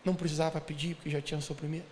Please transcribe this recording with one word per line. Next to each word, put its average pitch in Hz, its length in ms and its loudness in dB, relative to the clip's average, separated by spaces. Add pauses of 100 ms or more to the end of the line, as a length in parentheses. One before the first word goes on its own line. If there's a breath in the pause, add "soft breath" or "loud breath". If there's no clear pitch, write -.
Não 185 120 6
precisava 160 440 2
pedir, 151 360 -2
porque - 140 -6
já 147 120 0
tinha 151 160 -2
um 147 40 0
suprimento. 151 500 -4